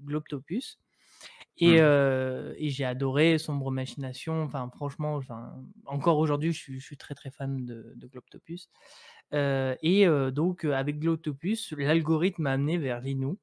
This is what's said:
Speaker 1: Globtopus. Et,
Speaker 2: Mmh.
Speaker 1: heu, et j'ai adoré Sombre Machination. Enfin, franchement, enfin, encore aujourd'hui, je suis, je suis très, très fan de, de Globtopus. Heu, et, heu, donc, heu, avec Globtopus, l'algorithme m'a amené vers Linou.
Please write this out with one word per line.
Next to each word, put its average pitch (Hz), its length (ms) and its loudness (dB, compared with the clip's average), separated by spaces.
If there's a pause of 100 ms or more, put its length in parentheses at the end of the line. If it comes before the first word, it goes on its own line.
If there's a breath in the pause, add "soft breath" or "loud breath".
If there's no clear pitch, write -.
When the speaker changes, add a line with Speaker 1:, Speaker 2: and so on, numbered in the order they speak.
Speaker 1:
Globtopus. 147 760 -6 (760 soft breath)
Et, 170 220 8
Speaker 2:
Mmh. - 20 10
Speaker 1:
heu, 139 800 4
et 151 120 -2
j'ai 135 140 -4
adoré 135 540 2
Sombre 143 340 -4
Machination. 131 680 -4
Enfin, 131 320 -6
franchement, 151 420 -4
enfin, 123 400 -10 (300)
encore 143 320 2
aujourd'hui, 151 340 2
je 156 60 -8
suis, 131 220 -12
je - 60 -14
suis 147 100 -16
très, - 180 -12
très 135 160 -12
fan 135 340 -6
de, 117 320 -12
de - 100 -16
Globtopus. - 640 -16 (640 soft breath)
Heu, 135 480 0
et, 190 240 6
heu, 139 260 4
donc, 170 320 0
heu, 147 120 2
avec 143 240 -2
Globtopus, 160 720 -2
l'algorithme 156 680 2
m'a 139 100 0
amené 143 260 0
vers 127 220 -4
Linou. 135 420 -4